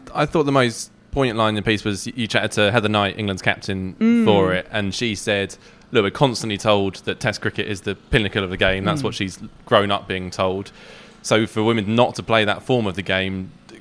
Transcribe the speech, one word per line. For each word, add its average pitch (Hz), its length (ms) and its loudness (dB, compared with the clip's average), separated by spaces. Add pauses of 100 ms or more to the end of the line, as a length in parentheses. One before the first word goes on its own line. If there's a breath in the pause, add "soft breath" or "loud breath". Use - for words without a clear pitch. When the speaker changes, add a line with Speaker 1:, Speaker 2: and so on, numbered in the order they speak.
(120)
Speaker 1:
I 151 140 0
thought 156 180 2
the 139 80 0
most 127 380 0 (220)
poignant 127 260 0
line 110 120 2
in 107 60 0
the 101 60 -2
piece 104 220 0
was 101 220 -4
y-, 123 100 -8
you 117 120 -2
chatted 107 240 0
to 104 180 4
Heather 107 180 2
Knight, 104 300 0
England's 98 240 -4
captain, 95 520 -4
Speaker 2:
Mm. 233 300 2
Speaker 1:
for 98 280 4
it, 92 180 -4
and 101 240 -4
she 113 220 -2
said, 98 400 -2 (340 loud breath)
"Look, 117 140 4
we're 98 60 0
constantly 113 480 0
told 101 380 2 (100)
that 95 120 -4
Test 110 220 -4
cricket 104 260 -4
is 101 140 -6
the 101 160 -4
pinnacle 104 480 0
of 90 60 -4
the 95 60 -6
game. 95 280 2
That's 104 160 0
Speaker 3:
Mm. 131 40 -4
Speaker 1:
what 101 100 -4
she's 95 240 -6 (260)
grown 101 260 4
up 101 160 -2
being 92 240 -6
told." 95 400 -2 (520 loud breath)
So 113 240 2
for 110 180 -2
women 110 320 0
not 120 200 4
to 107 60 -8
play 110 220 2
that 98 180 -2
form 123 240 0
of 92 80 -4
the 98 80 -6
game 95 480 -4 (300)